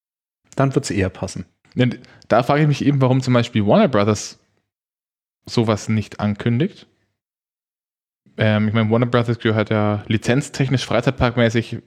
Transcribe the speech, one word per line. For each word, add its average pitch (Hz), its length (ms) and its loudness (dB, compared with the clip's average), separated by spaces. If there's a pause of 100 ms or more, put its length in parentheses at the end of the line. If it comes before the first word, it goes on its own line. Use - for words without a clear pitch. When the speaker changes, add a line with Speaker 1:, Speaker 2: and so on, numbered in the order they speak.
(560)
Speaker 1:
Dann 135 180 0
wird's - 160 -2
eher 95 180 -2
passen. - 360 -10 (320)
Speaker 2:
Und 123 220 0 (300)
da 113 140 4
frage 147 200 0
ich 151 60 4
mich 135 160 -2
eben, 139 160 2
warum 131 200 2
zum 127 140 0
Beispiel 113 320 0
Warner 190 220 4
Brothers 104 500 -2 (1080)
sowas 110 420 -2
nicht 110 320 -4
ankündigt. 117 680 -4 (1500)
Ähm, 107 300 2
ich 104 60 -2
meine, 110 160 2
Warner 117 160 2
Brothers 120 340 0
gehört 110 300 0
ja 104 360 0
lizenztechnisch, 131 800 -2
freizeitparkmäßig, 117 880 0 (100)